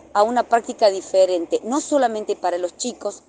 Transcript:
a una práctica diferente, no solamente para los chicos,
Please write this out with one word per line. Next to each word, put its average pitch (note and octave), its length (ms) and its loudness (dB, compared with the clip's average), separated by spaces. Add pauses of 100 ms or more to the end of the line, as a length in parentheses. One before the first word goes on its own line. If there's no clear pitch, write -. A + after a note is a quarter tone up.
(140)
a G#3 100 4
una A#3 200 0
práctica A3+ 460 2
diferente, F#3 720 0
no B3 160 -2
solamente A3+ 560 -2
para F3 220 -4
los F3+ 180 -6
chicos, - 540 -8